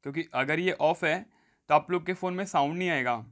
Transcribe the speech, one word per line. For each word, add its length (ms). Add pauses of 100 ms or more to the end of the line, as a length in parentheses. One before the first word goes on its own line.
क्योंकि 280
अगर 260
ये 120
ऑफ 320
है 220 (440)
तो 60
आप 160
लोग 140
के 80
फ़ोन 200
में 120
साउंड 320
नहीं 120
आएगा 420